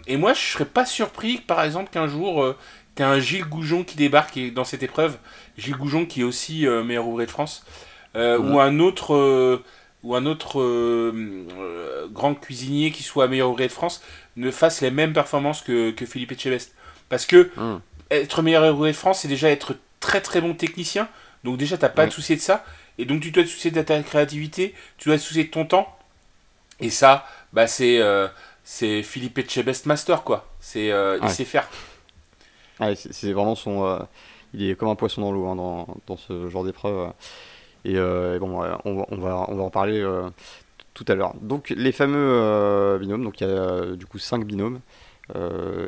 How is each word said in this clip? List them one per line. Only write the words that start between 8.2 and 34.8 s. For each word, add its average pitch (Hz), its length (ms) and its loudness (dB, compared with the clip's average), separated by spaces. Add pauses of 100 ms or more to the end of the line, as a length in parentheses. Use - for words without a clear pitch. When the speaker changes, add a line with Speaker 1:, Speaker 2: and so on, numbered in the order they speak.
Speaker 2:
Mhm. 139 160 2
Speaker 1:
ou 143 60 8
un 143 180 6
autre, 180 340 2
euh, 127 500 4 (400)
ou 120 120 -2
un 127 100 0
autre, 156 360 -4
euh, 117 840 0 (140)
euh, 85 480 -8
grand 139 260 -2
cuisinier 143 580 -4
qui - 120 -10
soit 131 240 2
meilleur 131 220 2
ouvrier 123 180 0
de - 60 -14
France - 280 -6 (340)
ne 123 160 -4
fasse 160 300 2
les 127 100 2
mêmes 151 220 0
performances 147 480 0
que, 117 300 0
que 117 140 -8
Philippe 123 260 -8
Etchebest. 127 420 -4 (360)
Parce 127 180 -2
que 175 300 10
Speaker 2:
Mhm. 110 240 -6 (300)
Speaker 1:
être 151 300 0
meilleur 160 320 6
ouvrier 151 200 2
de - 40 -10
France, 190 240 2
c'est 156 60 -6
déjà 139 220 2
être - 260 0 (240)
très 196 220 0
très 180 200 0
bon 170 140 0
technicien. 175 520 -4 (360)
Donc 127 140 -4
déjà, 147 200 -2
t'as 139 120 4
pas 156 140 4
à - 20 6
te - 60 0
Speaker 2:
Oui. - 40 -10
Speaker 1:
soucier 156 200 0
de 147 60 -2
ça. 196 220 2 (340)
Et 123 80 -6
donc 147 160 -2
tu 160 100 -8
dois 175 120 6
te 170 60 -6
soucier - 220 -4
de 160 100 0
ta 151 200 2
créativité, 151 720 -2 (240)
tu - 120 -2
dois 156 80 6
te 151 60 -6
soucier 156 200 0
de 156 60 -8
ton 160 160 -2
temps. 185 300 2 (840)
Et 117 120 -4
ça, 139 340 6 (280)
bah, 113 140 6
c'est, 120 320 4
euh, 101 280 4 (360)
c'est 107 400 -2
Philippe 123 360 -10
Etchebest 127 480 -4
Master, 151 360 0
quoi. - 240 -2 (120)
C'est, 107 320 -4
euh, 98 280 2
il 107 60 0
Speaker 2:
Ouais. 101 80 2
Speaker 1:
sait 127 120 -4
faire. - 220 0 (1120)
Speaker 2:
Ouais, 104 160 0
c'est, - 180 -12
c'est 101 200 -6
vraiment 104 220 0
son, 98 300 -4
euh, 92 140 -2 (540)
il 98 160 -4
est 95 60 -4
comme 110 140 -2